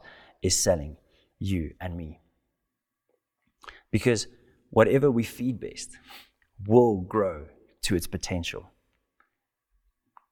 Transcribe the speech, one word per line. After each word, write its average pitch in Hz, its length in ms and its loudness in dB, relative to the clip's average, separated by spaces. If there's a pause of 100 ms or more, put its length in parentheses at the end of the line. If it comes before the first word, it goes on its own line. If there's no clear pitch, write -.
(420)
is 92 200 0
selling 73 360 0 (420)
you 92 400 -4
and 90 160 -10
me? 80 260 -12 (1700)
Because 113 360 0 (420)
whatever 120 400 4
we 117 140 0
feed 120 360 -6
best - 380 -14 (680)
will 113 340 6
grow 90 440 -2 (360)
to 104 140 0
its 82 120 -2
potential. - 640 -8 (1600)